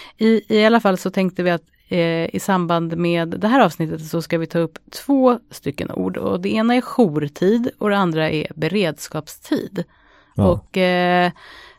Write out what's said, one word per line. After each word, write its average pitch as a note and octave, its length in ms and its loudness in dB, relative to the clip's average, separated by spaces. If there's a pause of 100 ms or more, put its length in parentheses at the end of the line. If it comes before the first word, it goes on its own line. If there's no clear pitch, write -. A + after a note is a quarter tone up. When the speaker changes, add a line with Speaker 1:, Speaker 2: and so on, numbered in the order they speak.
(180)
Speaker 1:
I, A3 400 2
i G#3+ 60 4
alla A3+ 160 4
fall F#3+ 180 2
så F#3 120 -6
tänkte F#3 320 -2
vi F3+ 80 2
att, E3+ 120 0 (260)
eh, E3 480 -2
i - 40 -4
samband E3+ 560 0
med E3+ 320 0
det F3+ 200 -2
här B3 160 4
avsnittet D#3+ 420 -4
så E3 160 -4
ska E3 160 -4
vi E3 80 -4
ta E3+ 120 -4
upp E3 200 -4 (280)
två B3+ 320 4 (120)
stycken - 400 -8
ord. F#3 260 -4
Och F#3+ 240 -2
det F#3+ 80 -4
ena A3 260 0
är B3+ 60 2
jourtid G3 1000 0
och G#3 120 -2
det G3+ 60 0
andra D#3+ 340 0
är D#3 160 -4 (100)
beredskapstid. E3 1300 -4 (500)
Speaker 2:
Ja. G#2+ 140 2
Speaker 1:
Och, - 300 -2
eh, F3+ 520 2 (480)